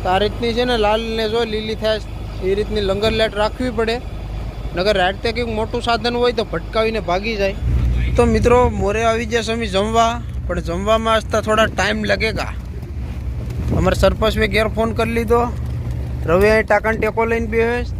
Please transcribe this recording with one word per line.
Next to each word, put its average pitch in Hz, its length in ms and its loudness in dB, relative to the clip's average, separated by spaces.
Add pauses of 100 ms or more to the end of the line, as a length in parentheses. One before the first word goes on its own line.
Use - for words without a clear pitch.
તો 190 60 0
આ 185 100 4
રીતની 214 340 0
છે 240 120 2
ને 247 120 2
લાલ 214 240 2 (140)
ને 226 140 -2
જો 226 160 0
લીલી 220 300 -4
થાય 214 240 0 (440)
એ 190 120 0
રીતની 208 260 -2
લંગર 202 300 2
લાઈટ 220 240 0
રાખવી 214 360 -2
પડે, 226 240 -2 (800)
નગર 196 200 2
રાતે 190 360 0
કંઈક 233 180 -2
મોટું 220 320 -2
સાધન 233 340 0
હોય 240 180 2
તો 226 120 0
ભટકાવીને 220 560 -2
ભાગી 196 340 -2
જાય. 196 200 0 (600)
તો 240 100 6
મિત્રો 233 340 4 (100)
મોરે 208 340 0
આવી 226 220 0
જશે 220 280 -2
અમે 233 140 -2
જમવા, 220 440 2 (320)
પણ 175 180 -2
જમવામાં 220 540 2
આજ 220 100 0
તો 220 160 0
થોડા 214 260 2
ટાઈમ 214 360 -2
લગેગા. 202 500 -2 (1160)
અમારા 185 300 2
સરપંચ 196 360 2
મેં 220 140 2
ઘેર 214 180 2
ફોન 220 260 0
કરી 233 220 0
લીધો, 233 240 2 (840)
રવિ 196 260 4
અહીં 220 180 2
ટાંકાનો 220 300 2
ટેકો 220 260 0
લઈને 226 220 -2
બેસે 233 520 0